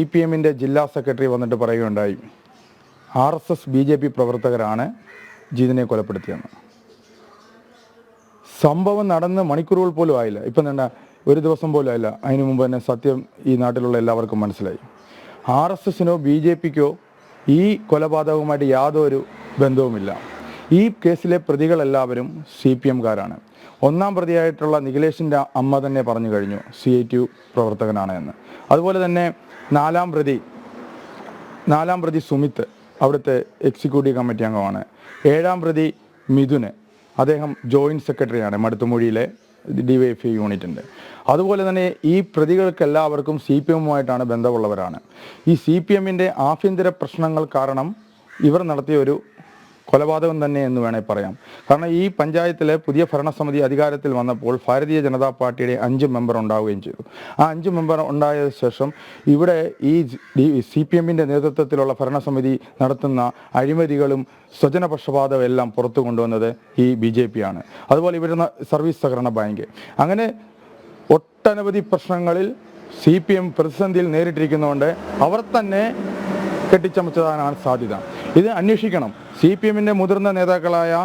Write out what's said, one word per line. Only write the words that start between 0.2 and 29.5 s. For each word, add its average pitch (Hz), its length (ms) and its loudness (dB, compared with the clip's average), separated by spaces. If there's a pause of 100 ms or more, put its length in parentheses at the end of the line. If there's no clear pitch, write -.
എമ്മിൻ്റെ 160 280 2 (100)
ജില്ലാ 139 220 2 (120)
സെക്രട്ടറി 135 380 -2
വന്നിട്ട് 120 280 -2
പറയുകയുണ്ടായി, 107 540 0 (1080)
"ആർ 156 140 0
എസ് - 160 -6
എസ് - 180 -14
ബി 131 160 4
ജെ 151 120 4
പി 143 140 -2
പ്രവർത്തകരാണ് 120 680 0 (760)
ജിതിനെ 127 320 2
കൊലപ്പെടുത്തിയെന്ന്." 98 580 -6 (2250)
സംഭവം 196 500 2
നടന്ന് 180 280 -2 (100)
മണിക്കൂറുകൾ 180 480 0
പോലും 156 220 2
ആയില്ല. 107 180 -4 (120)
ഇപ്പം 147 180 0
തന്നെ 135 180 -2 (420)
ഒരു 143 180 6
ദിവസം 160 280 -2
പോലും 135 180 0
ആയില്ല, 113 180 -2 (160)
അതിനു 135 220 0
മുമ്പ് 131 160 2
തന്നെ 127 160 -2 (100)
സത്യം 131 280 0 (320)
ഈ 127 120 4
നാട്ടിലുള്ള 123 400 0
എല്ലാവർക്കും 113 420 0
മനസ്സിലായി. 95 360 -8 (800)
ആർ 170 160 0
എസ് - 140 -4
എസിനോ 175 240 2 (120)
ബി 147 180 4
ജെ 170 180 4
പിക്കോ 147 260 0 (720)
ഈ - 20 4 (300)
കൊലപാതകവുമായിട്ട് 151 760 0 (100)
യാതൊരു 147 420 2 (420)
ബന്ധവുമില്ല. 127 500 2 (680)
ഈ - 20 6 (220)
കേസിലെ 175 340 2 (100)
പ്രതികളെല്ലാവരും 139 800 0 (280)
സി - 160 2 (100)
പി 139 120 0
എംകാരാണ്. 107 420 -2 (520)
ഒന്നാം 185 300 2
പ്രതിയായിട്ടുള്ള 165 580 0 (100)
നിഖിലേഷിൻ്റെ 147 520 0 (220)
അമ്മ 139 240 2
തന്നെ 135 240 -2
പറഞ്ഞു 113 260 -2
കഴിഞ്ഞു, 101 260 -2 (200)
സി - 100 -2 (100)
ഐ - 100 0
ടി 127 80 -2
യു 123 60 2 (300)
പ്രവർത്തകനാണ് 107 680 -2
എന്ന്. 73 140 -10 (400)
അതുപോലെ 185 300 2
തന്നെ 175 220 0 (520)